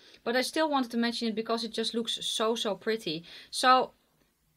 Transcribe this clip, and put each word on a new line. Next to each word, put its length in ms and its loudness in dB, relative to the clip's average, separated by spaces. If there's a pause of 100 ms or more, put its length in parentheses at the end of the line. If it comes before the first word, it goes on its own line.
(260)
but 100 0
I 60 4
still 280 2
wanted 220 2
to 60 -2
mention 320 0
it 60 -2
because 280 -2
it 80 -6
just 220 -2
looks 280 -4
so, 340 0
so 200 -2
pretty. 480 -4 (280)
So 400 4 (640)